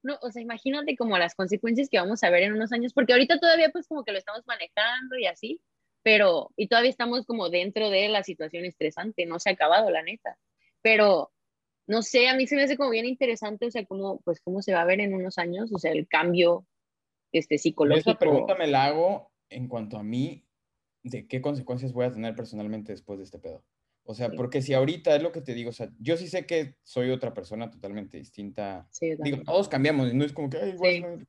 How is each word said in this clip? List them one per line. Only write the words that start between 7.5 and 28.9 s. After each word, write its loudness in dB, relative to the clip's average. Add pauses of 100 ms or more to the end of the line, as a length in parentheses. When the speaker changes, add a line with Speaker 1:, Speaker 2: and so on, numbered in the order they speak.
Speaker 1:
de 2
la 0
situación -8
estresante, -4
no -6
se -2
ha 0
acabado, 4
la 0
neta. -12 (440)
Pero, 4 (540)
no 0
sé, 4
a 2
mí 2
se 0
me 4
hace 0
como 0
bien -2
interesante, -4
o -4
sea, -6
cómo, -6
pues, -4
cómo -6
se -2
va 2
a 2
ver 2
en -2
unos -6
años, -4
o -4
sea, -2
el -2
cambio, 2 (680)
este, 0 (260)
Speaker 2:
Yo 4
esa 2
Speaker 1:
psicológico. -
Speaker 2:
pregunta 4
me -2
la 4
hago 0 (180)
en -10
cuanto -8
a -10
mí, -6 (580)
de -12
qué -6
consecuencias -6
voy -2
a -2
tener -8
personalmente -10
después -12
de -14
este -20
pedo. -16 (380)
O -14
sea, -4
Speaker 1:
Sí. -12
Speaker 2:
porque -4
si -2
ahorita 2
es 0
lo -2
que -10
te -10
digo, -8
o -10
sea, -10
yo 0
sí -10
sé -6
que -4
soy -4
otra -4
persona -10
totalmente -14
distinta. -12